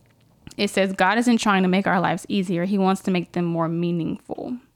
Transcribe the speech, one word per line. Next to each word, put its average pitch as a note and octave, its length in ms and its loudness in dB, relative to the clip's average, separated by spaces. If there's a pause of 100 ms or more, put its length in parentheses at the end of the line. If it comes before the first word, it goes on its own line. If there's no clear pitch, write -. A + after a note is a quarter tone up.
(560)
it G#3 120 -2
says, F#3+ 240 0
"God F#3+ 260 2
isn't A#3+ 200 4
trying F#3+ 240 2
to F#3 60 2
make F#3 180 2
our F3 140 2
lives E3+ 280 -2
easier. F#3 360 -2
He G3 140 0
wants F#3+ 240 2
to - 80 -2
make F3+ 220 -2
them F3 120 -2
more E3 240 -2
meaningful." E3+ 880 -4 (200)